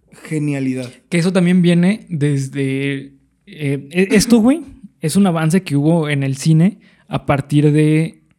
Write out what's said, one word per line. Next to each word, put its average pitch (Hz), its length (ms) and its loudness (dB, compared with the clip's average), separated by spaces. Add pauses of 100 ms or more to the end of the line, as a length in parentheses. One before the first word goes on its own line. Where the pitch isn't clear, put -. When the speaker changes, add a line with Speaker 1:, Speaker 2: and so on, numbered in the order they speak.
(240)
Speaker 1:
genialidad. 135 680 -4 (180)
Speaker 2:
Que 175 100 -2
eso 175 140 0
también 180 300 2
viene 175 480 2
desde, 139 1040 -4 (320)
eh, 143 440 -6
e-, 185 220 0
esto, 220 280 4
güey, 277 220 0 (380)
es 156 160 -4
un 202 100 4
avance 165 360 0
que 143 140 -4
hubo 151 320 0
en 139 140 -2
el 135 160 -4
cine 160 420 2 (260)
a - 200 -8
partir 147 440 0
de, 156 520 0 (160)